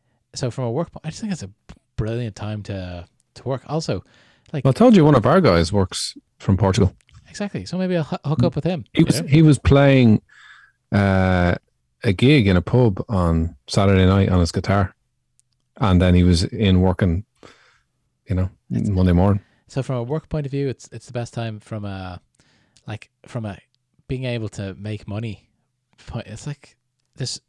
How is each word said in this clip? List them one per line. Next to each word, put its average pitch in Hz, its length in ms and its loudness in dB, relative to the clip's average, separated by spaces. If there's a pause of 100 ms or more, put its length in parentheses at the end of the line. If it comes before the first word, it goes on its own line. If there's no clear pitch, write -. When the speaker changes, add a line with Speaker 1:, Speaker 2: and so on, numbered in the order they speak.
(340)
Speaker 1:
so 123 160 -6
from 131 140 -8
a 117 60 -4
work 156 220 -6
po-, - 120 -20
I 160 40 -12
just 160 120 -14
think 208 120 -8
it's 165 100 -10
a 98 80 -14 (460)
brilliant 117 380 -6
time 104 300 -10
to, 90 400 -12 (300)
to - 100 -20
work. 127 220 -6
Also, 139 360 -6 (520)
like, 143 100 -4
Speaker 2:
Well, 135 60 4
I - 80 0
told 233 180 8
you 160 80 8
one 151 100 6
of 110 120 2
our 165 160 4
guys 85 300 2
works - 420 -4 (240)
from - 180 0
Portugal. 101 400 2 (320)
Speaker 1:
Exactly. 160 380 -10
So 175 100 -10
maybe 185 220 -4
I'll 156 60 -4
hoo-, 175 200 -10
hook 147 180 -2
up 175 120 0
with 147 100 -6
him, 170 300 -6
Speaker 2:
He 151 60 2
Speaker 1:
you 165 60 6
Speaker 2:
was, 127 140 -2
Speaker 1:
know? 170 80 -8
Speaker 2:
he 151 140 6
was 151 160 6
playing, 139 640 4 (720)
uh, 92 600 2 (480)
a 117 100 -2
gig 123 340 4
in 95 100 4
a 85 60 2
pub 117 460 0
on 85 480 0 (100)
Saturday 98 400 2
night 98 220 4
on 90 120 2
his 85 120 0
guitar, 95 420 -2 (840)
and 90 240 2
then 90 120 4
he 90 80 4
was 87 220 2
in 95 380 0
working, 92 420 0 (1000)
you 98 80 -6
know, 92 160 -4 (200)
Speaker 1:
It's 113 200 -4
Speaker 2:
Monday 92 220 2
morning. 98 300 2 (260)
Speaker 1:
So 135 140 -8
from 131 140 -6
a 120 60 -6
work 139 260 -10
point 151 180 -8
of 131 60 -12
view, 139 160 -4
it's, - 240 -12
it's 113 140 -20
the - 60 -20
best 117 200 -10
time. 113 280 -10
From 107 240 -12
a, 95 360 -12 (640)
like, - 240 -16 (160)
from 110 200 -10
a 98 120 -12 (480)
being 131 180 -8
able 120 260 -6
to 98 240 -10
make 104 340 -12
money 104 400 -12 (580)
point, - 200 -12
it's 107 200 -16
like - 300 -16 (400)
this, - 320 -10